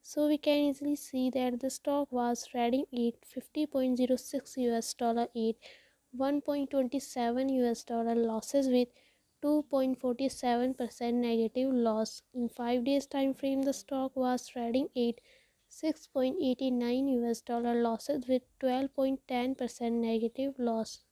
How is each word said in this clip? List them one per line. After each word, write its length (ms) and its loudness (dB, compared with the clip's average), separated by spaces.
So 260 0
we 80 4
can 220 2
easily 260 -2
see 360 -2
that 280 -2
the 100 -4
stock 440 -2
was 340 -2
trading 460 0
at 320 -2
fifty 400 -6
point 320 0
zero 180 2
six 400 -8
U 180 0
S 200 -4
dollar, 420 0
at 200 0
one 260 0
point 300 -2
twenty 320 0
seven 480 -2
U 160 2
S 180 -2
dollar, 320 -2
losses 540 2
with 180 4
two 280 2
point 300 0
forty 300 0
seven 440 0
percent 440 -2
negative 560 2
loss. 480 0
In 140 -2
five 380 -2
days 220 2
time 260 0
frame, 300 0
the 100 0
stock 420 -4
was 320 0
trading 480 -2
at 200 2
six 400 -4
point 340 0
eighty 300 2
nine 380 0
U 160 2
S 160 -2
dollar, 320 -2
losses 560 0
with 140 4
twelve 340 0
point 320 2
ten 280 -2
percent 400 -2
negative 640 0
loss. 440 -2